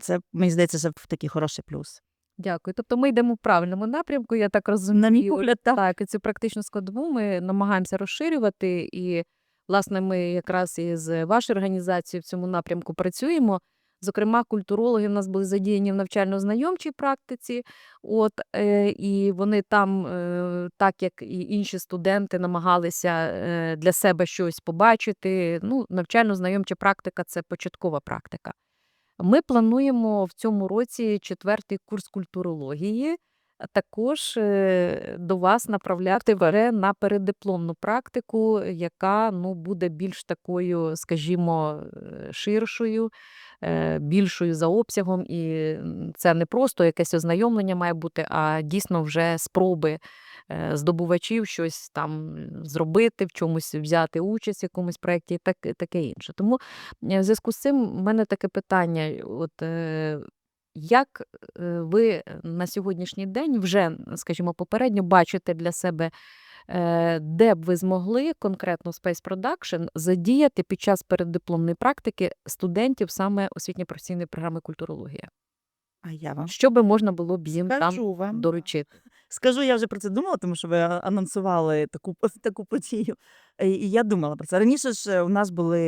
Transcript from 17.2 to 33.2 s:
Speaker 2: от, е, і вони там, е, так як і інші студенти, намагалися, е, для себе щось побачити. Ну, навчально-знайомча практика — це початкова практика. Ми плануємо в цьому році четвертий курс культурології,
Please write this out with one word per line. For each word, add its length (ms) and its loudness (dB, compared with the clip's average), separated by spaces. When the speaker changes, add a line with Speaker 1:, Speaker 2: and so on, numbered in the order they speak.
Speaker 2:
от, 300 2
е, 340 4
і 420 0
вони 300 2
там, 460 2
е, 680 -4
так 260 2
як 180 -2
і 200 -8
інші 380 -4
студенти, 600 0
намагалися, 720 0
е, 640 -2
для 160 4
себе 340 2
щось 340 -4
побачити. 1040 2
Ну, 260 -2
навчально-знайомча 840 0
практика — 520 -2
це 140 -6
початкова 580 -6
практика. 520 -10
Ми 220 6
плануємо 840 2
в 80 -8
цьому 340 -2
році 540 -2
четвертий 640 -4
курс 220 -8
культурології, 1120 -4